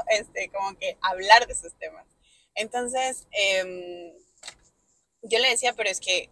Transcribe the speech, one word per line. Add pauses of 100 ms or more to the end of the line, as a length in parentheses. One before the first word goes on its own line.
este,
como
que
hablar
de
esos
temas. (480)
Entonces,
em, (1080)
yo
le
decía,
pero
es
que,